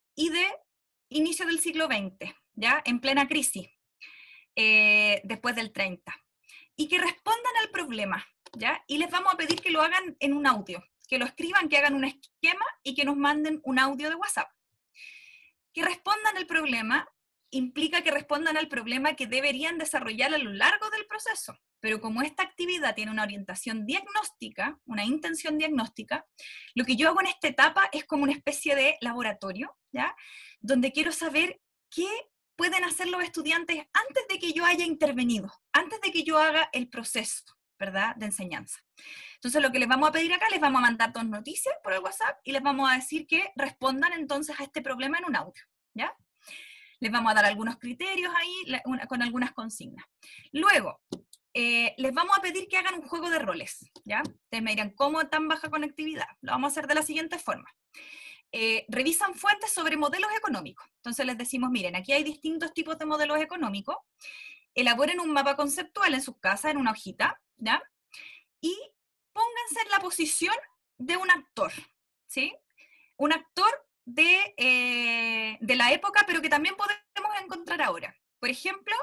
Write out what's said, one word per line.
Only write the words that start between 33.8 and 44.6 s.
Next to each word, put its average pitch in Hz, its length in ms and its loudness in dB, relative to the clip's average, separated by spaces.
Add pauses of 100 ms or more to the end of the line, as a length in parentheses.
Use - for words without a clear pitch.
antes 480 340 0
de 381 120 -4
que 349 140 -2
yo 339 120 0
haya 349 180 4
intervenido, 247 720 0 (180)
antes 359 300 2
de 392 100 0
que 330 120 0
yo 320 160 4
haga 311 340 4
el 247 160 -4
proceso, - 540 -6 (340)
¿verdad?, 196 380 -2
de 220 100 -8
enseñanza. 180 540 -8 (560)
Entonces, 247 260 2
lo 277 100 4
que 254 80 0
les 247 80 2
vamos 262 220 6
a - 20 4
pedir 330 220 0
acá, 427 160 2
les 381 100 0
vamos 277 200 4
a 247 80 6
mandar 233 260 2
dos 226 120 -4
noticias 233 580 -4
por 392 100 -2
el 190 60 0
WhatsApp 381 440 -4
y 262 80 -6
les 269 120 0
vamos 277 260 2
a 254 60 6
decir 302 320 -6
que 359 280 2
respondan 277 580 0
entonces 294 460 -4
a 285 40 -6